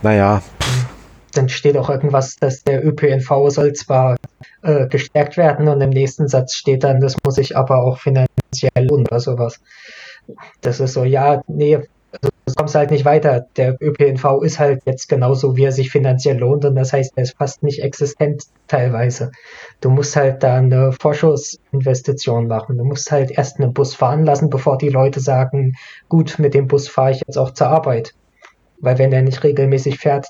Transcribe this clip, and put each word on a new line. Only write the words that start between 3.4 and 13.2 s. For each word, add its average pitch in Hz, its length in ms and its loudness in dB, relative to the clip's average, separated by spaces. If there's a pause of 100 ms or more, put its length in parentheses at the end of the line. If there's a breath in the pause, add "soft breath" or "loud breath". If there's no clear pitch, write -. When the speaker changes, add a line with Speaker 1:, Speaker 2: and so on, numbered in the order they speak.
Speaker 2:
soll 143 240 0
zwar, 131 420 0 (460 loud breath)
äh, 143 280 0
gestärkt 147 480 -2
werden 151 320 2
und 139 120 2
im 135 80 2
nächsten 135 380 0
Satz 131 260 0
steht 135 300 -2
dann, 135 160 2
das 131 240 0
muss 135 120 -2
sich - 220 -2
aber 127 260 2
auch 131 140 -2
finanziell 131 320 0 (480)
lohnen 127 300 2
oder 117 140 -2
sowas. 120 380 -4 (1000 loud breath)
Das 127 180 -4
ist 131 140 -2
so, 131 100 -2
ja, 139 440 2
nee, 151 300 2
also - 520 -8 (160)
du 131 120 -4
kommst 151 180 -4
halt 147 160 2
nicht 139 140 0
weiter. 147 400 2 (100)